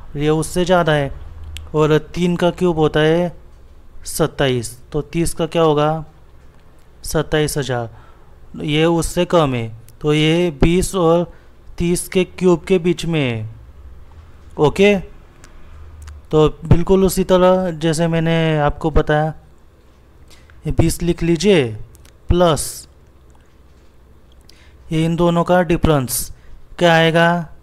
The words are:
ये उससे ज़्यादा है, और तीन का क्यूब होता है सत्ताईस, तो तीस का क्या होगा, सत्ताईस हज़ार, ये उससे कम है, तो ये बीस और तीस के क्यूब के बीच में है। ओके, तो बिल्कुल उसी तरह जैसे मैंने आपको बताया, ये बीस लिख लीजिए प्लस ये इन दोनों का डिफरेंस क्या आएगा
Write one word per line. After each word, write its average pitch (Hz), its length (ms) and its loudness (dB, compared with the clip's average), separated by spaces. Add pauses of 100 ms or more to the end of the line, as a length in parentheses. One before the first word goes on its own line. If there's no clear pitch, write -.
(160)
ये 147 140 -2
उससे 160 360 -2
ज़्यादा 170 260 2
है, 143 220 0 (600)
और 151 220 4
तीन 175 380 -2
का 175 160 0
क्यूब 175 260 -2
होता 151 220 2
है 165 380 0 (680)
सत्ताईस, 131 880 -2
तो 147 100 -4
तीस 165 320 -4
का 165 120 -4
क्या 165 160 -2
होगा, 156 440 2 (1000)
सत्ताईस 151 540 -2
हज़ार, 123 320 -4 (760)
ये 156 220 0
उससे 170 400 0
कम 160 280 2
है, 113 220 -6 (260)
तो 151 120 0
ये 156 480 0
बीस 175 340 2
और 170 380 2 (440)
तीस 170 300 -2
के 185 160 0
क्यूब 180 400 0
के 190 140 2
बीच 170 280 -2
में 160 160 -2
है। 113 280 -4 (1120)
ओके, 196 360 4 (1400)
तो 156 180 4
बिल्कुल 170 560 4
उसी 185 180 2
तरह 185 480 4
जैसे 165 360 0
मैंने 165 520 0
आपको 147 320 -2
बताया, 151 420 0 (1300)
ये 151 40 -2
बीस 160 300 0
लिख 170 220 -4
लीजिए 165 420 2 (640)
प्लस 175 580 0 (2000)
ये 160 140 0
इन 165 100 -2
दोनों 170 280 2
का 180 180 2
डिफरेंस 156 720 0 (460)
क्या 170 140 4
आएगा 165 540 2 (160)